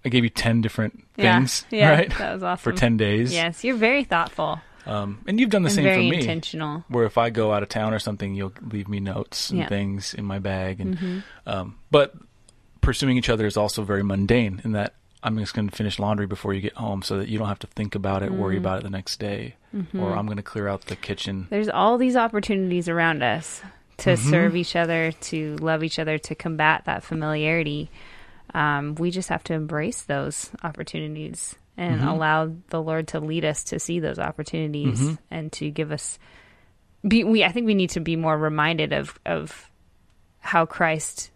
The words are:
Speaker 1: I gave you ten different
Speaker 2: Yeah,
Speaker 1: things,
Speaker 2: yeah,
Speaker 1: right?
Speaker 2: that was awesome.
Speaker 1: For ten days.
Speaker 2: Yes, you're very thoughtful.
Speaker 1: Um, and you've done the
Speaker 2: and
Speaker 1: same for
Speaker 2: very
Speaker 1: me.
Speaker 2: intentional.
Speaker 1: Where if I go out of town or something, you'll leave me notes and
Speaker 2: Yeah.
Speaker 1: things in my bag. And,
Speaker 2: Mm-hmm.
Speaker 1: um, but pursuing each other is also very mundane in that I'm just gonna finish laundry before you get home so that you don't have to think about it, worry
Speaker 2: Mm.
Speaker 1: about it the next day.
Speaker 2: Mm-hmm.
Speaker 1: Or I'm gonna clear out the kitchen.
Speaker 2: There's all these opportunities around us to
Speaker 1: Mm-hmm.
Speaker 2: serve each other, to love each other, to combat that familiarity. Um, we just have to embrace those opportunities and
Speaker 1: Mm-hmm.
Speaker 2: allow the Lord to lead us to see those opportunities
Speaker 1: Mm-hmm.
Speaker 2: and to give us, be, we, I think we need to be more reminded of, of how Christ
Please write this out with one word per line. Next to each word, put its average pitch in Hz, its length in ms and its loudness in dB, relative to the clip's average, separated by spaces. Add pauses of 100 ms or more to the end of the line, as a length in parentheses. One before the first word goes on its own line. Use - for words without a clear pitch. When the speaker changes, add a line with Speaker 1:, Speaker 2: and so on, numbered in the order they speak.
Speaker 1:
I 131 60 0
gave 123 120 6
you 117 80 4
ten 117 300 2
different 110 420 -2 (140)
Speaker 2:
Yeah, 190 220 6
Speaker 1:
things, - 320 2
Speaker 2:
yeah, 208 200 8
Speaker 1:
right? 160 280 6
Speaker 2:
that - 160 -2
was 190 80 -6
awesome. 180 200 -2
Speaker 1:
For 117 160 2
ten 117 200 4
days. 107 340 2
Speaker 2:
Yes, 170 320 -2
you're 254 120 2
very 240 280 2
thoughtful. 160 560 -2 (260)
Speaker 1:
Um, 101 400 -4
and 214 140 2
you've 254 80 6
done 196 140 4
the 165 60 4
Speaker 2:
and 202 80 2
Speaker 1:
same - 80 4
for 190 80 6
Speaker 2:
very - 180 4
Speaker 1:
me. - 100 0
Speaker 2:
intentional. 156 680 -4
Speaker 1:
Where 120 180 2
if - 100 -2
I 117 140 4
go 107 240 2
out 104 80 2
of 101 80 -6
town 110 240 0
or 107 40 -2
something, 101 360 -4
you'll 98 260 -4
leave 104 260 -6
me 101 140 -4
notes - 480 -4
and 180 120 0
Speaker 2:
Yeah. - 80 -2
Speaker 1:
things 98 440 -2
in 104 140 -6
my 98 140 -4
bag. 95 400 -4
And, 185 180 -2
Speaker 2:
Mm-hmm. 180 200 -4 (280)
Speaker 1:
um, 98 300 -6 (140)
but 143 220 6 (680)
pursuing 131 340 4
each 123 140 2
other 110 160 4
is 101 100 0
also 104 260 0
very 98 220 0
mundane 98 600 2
in 110 80 -2
that 104 220 -2 (280)
I'm 110 160 0
just 104 160 -4
gonna 104 160 -2
finish 104 280 -4
laundry 104 280 0
before 98 260 -4
you 98 80 -2
get 101 140 -4
home 104 260 -4
so 98 160 -4
that 98 120 -4
you 107 100 -2
don't 107 100 -2
have 101 120 -6
to - 80 -10
think 104 260 -6
about 98 280 -2
it, 95 80 -2
worry 95 260 0
Speaker 2:
Mm. - 20 0
Speaker 1:
about 95 220 -2
it - 20 -10
the 101 80 -8
next 95 280 -8
day. 107 360 -6 (200)
Speaker 2:
Mm-hmm. 190 240 -6
Speaker 1:
Or 98 160 -2
I'm 104 120 -2
gonna 104 160 -4
clear 101 260 -4
out 98 140 -4
the - 140 -8
kitchen. 98 520 -6
Speaker 2:
There's 214 220 -2
all 214 260 4
these 254 180 2
opportunities 196 760 0
around 165 320 2
us 123 400 -2 (360)
to - 120 2
Speaker 1:
Mm-hmm. 131 200 4
Speaker 2:
serve 180 240 6
each 175 220 -2
other, 165 360 2
to 156 440 -6
love 156 260 0
each 160 160 -4
other, 156 200 -2
to - 160 -8
combat 156 500 2
that - 200 -2
familiarity. 156 840 -2 (600)
Um, 147 440 0
we 170 140 0
just 180 200 -6
have 165 140 -2
to 165 100 -4
embrace 156 480 -4
those 139 480 -4 (120)
opportunities 156 920 -8 (240)
and 123 220 0
Speaker 1:
Mm-hmm. 139 80 2
Speaker 2:
allow 160 440 2 (160)
the 160 140 -2
Lord 160 260 -2
to 160 120 -6
lead 156 260 -2
us 151 180 -2
to - 160 -6
see 170 200 -2
those 156 180 -4
opportunities 147 840 -2
Speaker 1:
Mm-hmm. 151 140 0 (160)
Speaker 2:
and 156 220 -8
to 151 180 -6
give 151 200 -4
us, - 280 -8 (880)
be, 220 160 6
we, 220 200 6
I 185 60 4
think 240 160 -2
we 214 80 4
need 185 160 2
to 170 100 -4
be 160 140 -2
more 160 220 0
reminded 151 560 0
of, 139 320 -4
of - 460 -6 (720)
how 165 260 2
Christ - 680 -2